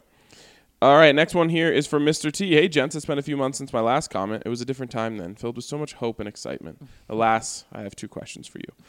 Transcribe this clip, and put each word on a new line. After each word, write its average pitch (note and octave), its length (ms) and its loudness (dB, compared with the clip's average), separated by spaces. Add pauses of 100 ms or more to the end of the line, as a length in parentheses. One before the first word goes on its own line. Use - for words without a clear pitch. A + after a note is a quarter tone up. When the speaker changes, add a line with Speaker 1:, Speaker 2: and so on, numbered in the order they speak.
(800)
Speaker 1:
All C#3 160 8
right, D3+ 180 10
next D#3+ 180 2
one E3+ 160 2
here E3 220 2
is D3 160 2
from D3 180 0
Mister D3+ 240 0
T. F#3 240 -2
"Hey, D#3 140 6
gents, D3 280 0
it's D3+ 120 -8
been D3 100 -2
a C#3+ 60 -4
few D3 140 -6
months C3+ 200 -2
since C#3 160 -10
my A#2+ 60 0
last A#2+ 300 0
comment. G#2 360 -6
It - 40 -6
was A#2+ 120 -4
a A#2+ 40 -8
different B2+ 260 -8
time A2+ 260 -6
then, F#2 160 -10
filled A#2 220 -10
with A#2+ 100 -12
so D3 120 -10
much D3+ 160 -10
hope A#2 260 -6
and G#2 100 -8
excitement. - 500 -12 (160)
Speaker 2:
<laughs> - 140 -20
Speaker 1:
Alas, A2+ 640 0
I - 80 -12
have G2+ 140 -14
two A2 140 -14
questions - 360 -16
for - 140 -18
you. - 120 -16 (180)